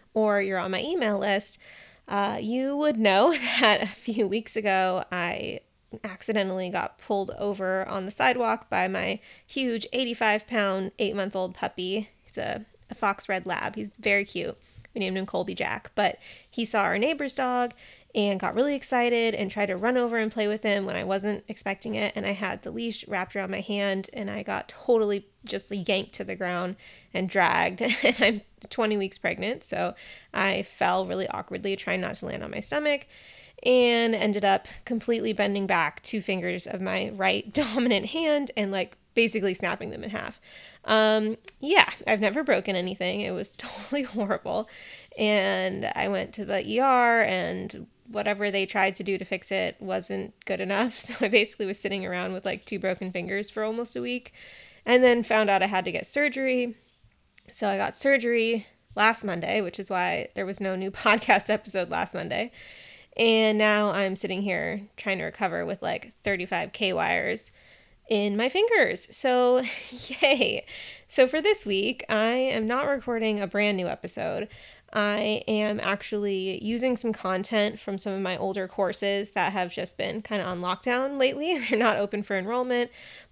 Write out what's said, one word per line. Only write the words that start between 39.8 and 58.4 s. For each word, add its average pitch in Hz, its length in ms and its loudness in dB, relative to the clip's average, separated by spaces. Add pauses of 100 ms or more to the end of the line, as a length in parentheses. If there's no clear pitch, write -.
them - 140 -10
in 214 60 -8
half. - 300 -10 (440)
Um, 214 540 4 (200)
yeah, 330 320 6 (160)
I've 214 140 4
never 220 240 2
broken 196 320 2
anything. 185 460 -2
It 190 80 -4
was 185 200 -6
<laughs> - 60 -20
totally - 460 -6
horrible. 202 640 -2 (500)
And 196 760 2
I 190 140 0
went 190 260 -4
to 208 100 -8
the 196 240 -2
E 220 120 2
R 240 420 6
and 185 640 -2 (220)
whatever 208 420 -2
they 190 160 0
tried 190 300 2
to 208 60 -8
do 190 160 -2
to 185 60 -6
fix - 260 -6
it 185 300 -2
wasn't 190 540 -6 (100)
good 185 160 -4
enough. 196 400 0
<laughs> - 0 -
So - 200 -8
I 220 80 2
basically 208 380 2
was 196 120 -4
sitting 190 260 -4
around 185 300 -4
with, 185 100 -8
like, 185 220 -4
two 202 120 -6
broken 190 320 -2
fingers 190 400 -4
for 214 140 -4
almost 226 320 -4
a 240 60 -4
week 247 300 -6 (520)
and 247 180 8
then 240 200 8
found 220 280 4
out 190 120 6
I 190 40 4
had 185 200 0
to 185 60 -4
get - 140 -4
surgery. 254 720 0 (720)
So - 180 -2
I 196 80 0
got 196 200 -2
surgery 233 720 2 (280)